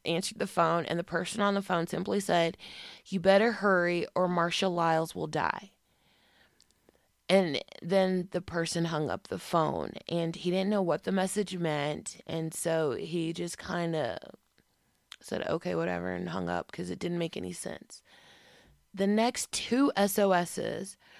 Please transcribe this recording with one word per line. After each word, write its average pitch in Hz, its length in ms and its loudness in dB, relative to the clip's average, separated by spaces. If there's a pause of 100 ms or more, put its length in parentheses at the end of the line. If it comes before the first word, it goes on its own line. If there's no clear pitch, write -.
answered 170 340 -2
the 196 80 -2
phone, 170 380 2
and 170 120 -2
the 175 60 -2
person 180 380 -4
on 202 120 4
the 196 80 0
phone 170 260 0
simply 190 340 -2
said, 170 340 2 (500)
"You 190 140 -4
better 202 320 6
hurry 180 640 2
or 180 140 2
Marcia 175 400 2
Lyles 165 440 2
will 175 140 -4
die." 151 440 -2 (1600)
And 185 340 4 (180)
then 185 500 2
the 180 100 -2
person 170 440 -2
hung 156 240 -2
up - 200 -6
the 185 100 -4
phone, 151 520 0 (180)
and 165 260 -2
he 175 160 -2
didn't 190 180 0
know 208 120 2
what 165 240 0
the 190 80 0
message 190 420 0
meant, 151 720 -4
and 160 260 -4
so 160 380 0
he 165 400 -4
just 170 260 -8
kinda 165 640 -2 (1000)
said, - 260 -6
"Okay, 175 260 -2
whatever," 92 380 -2
and 90 160 -4
hung 175 220 -4
up 87 240 -2
'cause 180 160 -8
it 190 100 -8
didn't 175 200 -2
make 170 180 -4
any 180 160 -6
sense. - 480 -12 (920)
The 196 140 0
next 220 460 2
two 269 420 2
S 202 240 2
O 196 140 6
Ss - 640 -2 (220)